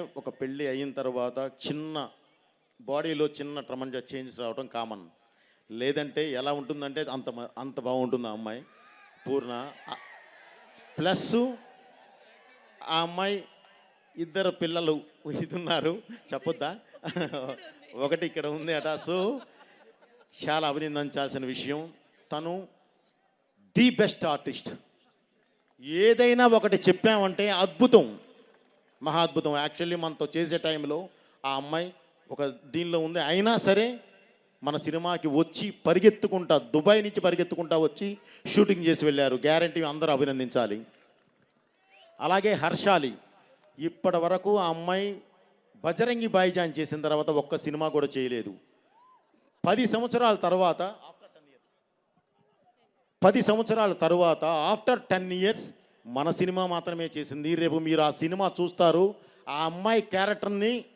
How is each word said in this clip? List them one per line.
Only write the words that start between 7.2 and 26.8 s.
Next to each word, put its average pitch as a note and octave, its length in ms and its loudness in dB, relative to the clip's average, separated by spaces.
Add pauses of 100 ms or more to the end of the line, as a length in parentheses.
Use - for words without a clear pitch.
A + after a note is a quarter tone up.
మ-, A#2+ 280 -12
అంత C3 220 -10
బాగుంటుంది B2 480 -2
ఆ G#2+ 40 -8
అమ్మాయి A2 300 -10 (640)
పూర్ణ. B2+ 440 -6 (180)
ఆ, B2+ 60 -10 (1040)
ప్లస్ E3+ 380 0 (1500)
ఆ D#3+ 120 0
అమ్మాయి F3+ 440 -2 (720)
ఇద్దరు E3+ 320 -2
పిల్లలు E3+ 520 -2 (300)
ఇది D#3 240 -6
ఉన్నారు, E3 460 -2 (320)
చెప్పొద్దా? D#3 380 -6 (1200)
ఒకటి C#3+ 300 0
ఇక్కడ D3+ 200 -6
ఉంది D#3 280 -4
అట. D3+ 140 -2
So, D#3 300 -2 (1300)
చాలా D#3 240 0
అభినందించాల్సిన C#3+ 800 -4
విషయం. C#3+ 480 -8 (380)
తను E3+ 360 -8 (1120)
ది B3 120 8
బెస్ట్ - 360 0
ఆర్టిస్ట్. C#3+ 440 -4 (1120)
ఏదైనా A#3 680 6
ఒకటి G#3+ 280 6
చెప్పామంటే G3 720 4